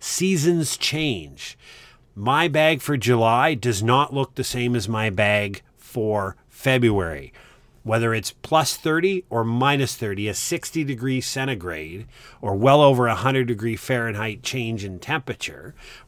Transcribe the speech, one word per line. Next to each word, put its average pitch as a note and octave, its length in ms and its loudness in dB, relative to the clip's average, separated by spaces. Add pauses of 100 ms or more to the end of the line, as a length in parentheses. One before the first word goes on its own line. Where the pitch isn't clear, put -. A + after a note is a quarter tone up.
seasons E3+ 800 0
change. G#2+ 800 -4 (560)
My C3+ 340 2
bag D#3 320 4
for D3 160 -2
July A#2+ 560 4
does A2 300 -2
not C3+ 320 2
look C3+ 220 -4
the C3+ 60 -6
same B2 320 -2
as G#2 140 -2
my A2 220 0
bag G#2 500 0 (160)
for G#2+ 580 -4 (140)
February. G2+ 840 0 (520)
Whether A2+ 320 0
it's - 180 -4
plus - 440 0
thirty F3+ 540 0
or A2+ 140 0
minus B2 520 2
thirty, G#2 320 -4
a G2+ 60 -4
sixty - 480 -6
degree C3 380 -4
centigrade F#2 840 -8 (340)
or G2 140 -2
well C3+ 280 6
over B2+ 240 6
a A2 80 2
hundred B2+ 340 0
degree A2+ 280 -4
Fahrenheit A2+ 640 -6
change A2+ 400 -6
in F#2 160 -10
temperature A#2+ 760 -8 (320)